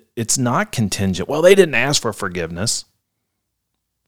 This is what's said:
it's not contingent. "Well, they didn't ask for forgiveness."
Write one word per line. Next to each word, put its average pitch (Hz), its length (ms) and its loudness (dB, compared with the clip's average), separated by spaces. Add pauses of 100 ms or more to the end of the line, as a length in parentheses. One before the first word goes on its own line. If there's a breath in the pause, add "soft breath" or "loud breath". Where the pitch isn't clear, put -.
(160)
it's 117 220 -4
not 135 340 -2
contingent. 95 560 -2
"Well, 151 140 -2
they 185 120 10
didn't 175 200 4
ask 135 260 0
for 113 120 -4
forgiveness." 87 720 -6 (1200)